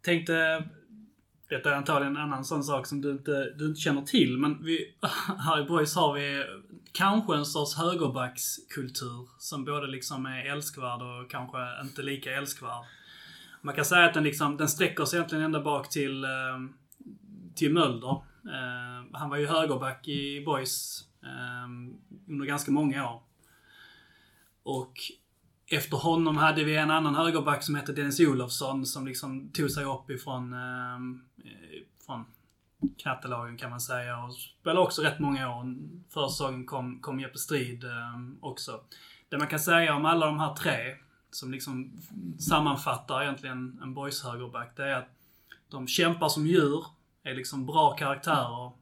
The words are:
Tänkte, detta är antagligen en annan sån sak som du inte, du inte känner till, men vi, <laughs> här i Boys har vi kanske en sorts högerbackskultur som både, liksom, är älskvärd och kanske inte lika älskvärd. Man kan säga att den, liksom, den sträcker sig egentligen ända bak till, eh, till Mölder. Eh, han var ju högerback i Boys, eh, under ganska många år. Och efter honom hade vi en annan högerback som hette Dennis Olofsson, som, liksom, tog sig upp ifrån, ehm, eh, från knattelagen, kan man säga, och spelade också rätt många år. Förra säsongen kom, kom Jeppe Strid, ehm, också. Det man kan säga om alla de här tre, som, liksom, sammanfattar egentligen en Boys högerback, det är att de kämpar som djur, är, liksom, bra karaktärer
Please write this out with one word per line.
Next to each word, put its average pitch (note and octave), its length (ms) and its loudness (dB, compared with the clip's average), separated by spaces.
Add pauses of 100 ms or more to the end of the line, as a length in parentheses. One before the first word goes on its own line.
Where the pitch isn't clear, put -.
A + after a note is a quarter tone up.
Tänkte, E3 600 2 (840)
detta C#3+ 220 0
är C#3+ 40 4
antagligen C#3+ 420 2
en D3 60 -4
annan C#3 220 -4
sån C#3+ 200 0
sak C#3 220 0
som C#3+ 140 -4
du C#3+ 100 0
inte, C#3 460 -2
du D3+ 100 -2
inte D3+ 140 -2
känner C#3 220 2
till, C3 360 6
men D3 260 0
vi, D#3+ 320 -2
<laughs> - 500 -4
här D#3 140 4
i C#3+ 40 0
Boys D3+ 320 2
har D#3 180 6
vi C#3+ 300 -2 (480)
kanske G3 440 4
en D3 100 2
sorts D3 300 0
högerbackskultur B2+ 1500 -2 (100)
som C3+ 260 -6
både, D3 220 -2
liksom, C3 400 -6
är C3 180 -6
älskvärd C3+ 580 -6
och B2 280 -12
kanske B2+ 280 -8 (240)
inte C3+ 200 -8
lika C3+ 300 -6
älskvärd. B2 520 -6 (800)
Man C#3+ 120 -6
kan D3 100 2
säga F3 200 10
att E3 100 6
den, D#3 100 4
liksom, D3 320 2
den D3+ 120 2
sträcker D3+ 360 2
sig E3+ 140 0
egentligen D#3+ 260 0
ända D#3 160 2
bak C#3+ 300 0
till, C3+ 340 -2
eh, C3+ 60 -2 (1300)
till D3 160 4
Mölder. C3 500 2 (240)
Eh, B2 580 -8 (140)
han C#3+ 120 -6
var C#3 60 -2
ju D3 100 2
högerback C#3+ 640 0
i C#3+ 360 -4
Boys, - 600 -2 (180)
eh, B2 460 -10 (600)
under C#3 180 -4
ganska C#3+ 260 -2
många C#3 380 2
år. A#2 120 -12 (1400)
Och C3 320 -6 (720)
efter D3 300 -2
honom E3 400 2
hade D#3 280 6
vi D3+ 120 4
en D#3 140 4
annan D#3 240 4
högerback D#3 480 2
som D3 120 0
hette C#3+ 180 -4
Dennis C#3 280 0
Olofsson, C3 680 4
som, C3+ 200 -6
liksom, C3+ 460 -8
tog D3+ 180 2
sig D3 140 -2
upp C3+ 260 -4
ifrån, B2+ 420 -6
ehm, B2+ 680 -8 (240)
eh, E2+ 360 -18 (260)
från A#2+ 180 -10 (800)
knattelagen, A#2+ 540 -4
kan B2 140 -10
man A#2+ 100 -10
säga, B2 440 -4
och B2 100 -12
spelade - 460 0
också E3+ 220 4
rätt D3+ 160 2
många C3+ 380 0
år. A#2+ 80 -8 (480)
Förra C#3+ 160 0
säsongen B2+ 380 -4
kom, B2+ 340 -6
kom C3+ 200 -6
Jeppe C3 180 -10
Strid, B2 460 -4
ehm, A#2+ 560 -10
också. A2 400 -10 (480)
Det C#3+ 100 -4
man D3 80 2
kan D3+ 140 -2
säga E3 340 6
om D3 100 2
alla D#3+ 220 6
de D3+ 140 2
här D3+ 140 0
tre, B2+ 400 -2 (360)
som, C3 220 -8
liksom, C3 480 -8 (380)
sammanfattar C#3 840 2
egentligen B2+ 600 -6
en C3 120 -8
Boys C#3 300 -6
högerback, A#2+ 520 -8
det C#3 80 -4
är C#3 120 0
att B2+ 120 -6 (600)
de C3 180 -8
kämpar E3+ 400 4
som D3+ 180 2
djur, D#3+ 380 4 (400)
är, C3 100 -6
liksom, C3 320 -6
bra D3+ 300 6
karaktärer C3+ 720 0 (160)